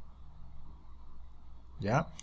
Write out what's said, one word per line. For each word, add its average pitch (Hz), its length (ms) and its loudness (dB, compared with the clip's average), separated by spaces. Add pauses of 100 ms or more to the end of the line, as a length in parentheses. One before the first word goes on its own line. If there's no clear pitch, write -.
(1800)
¿Ya? 123 320 8 (100)